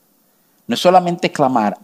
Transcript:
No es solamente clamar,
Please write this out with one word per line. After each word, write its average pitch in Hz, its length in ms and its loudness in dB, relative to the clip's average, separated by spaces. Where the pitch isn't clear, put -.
No - 80 -6
es - 80 -4
solamente 175 500 2
clamar, 120 520 -2